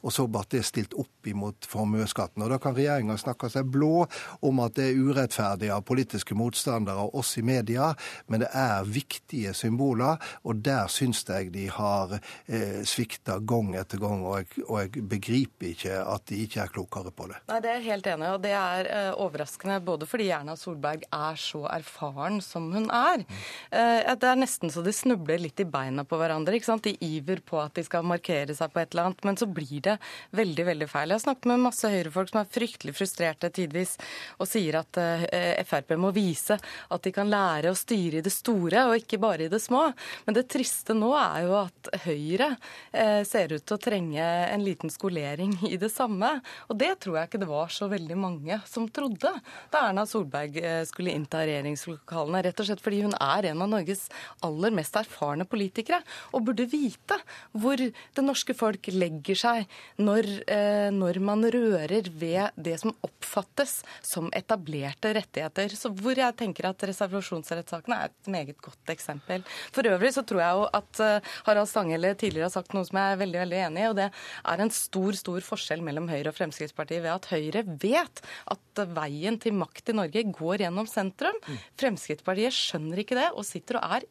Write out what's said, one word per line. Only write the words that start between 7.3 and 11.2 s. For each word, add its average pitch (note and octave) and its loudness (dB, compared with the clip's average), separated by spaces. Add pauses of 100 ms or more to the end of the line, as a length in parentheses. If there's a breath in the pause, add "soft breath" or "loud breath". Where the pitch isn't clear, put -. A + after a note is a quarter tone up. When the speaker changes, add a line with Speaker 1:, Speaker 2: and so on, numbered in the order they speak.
Speaker 1:
i A2+ -2
media, B2 2 (380 loud breath)
men A2+ 2
det A#2+ -4
er A2 2
viktige G#2+ -4
symboler, B2+ 2 (240 loud breath)
og A2 -2
der B2 2
synes B2 0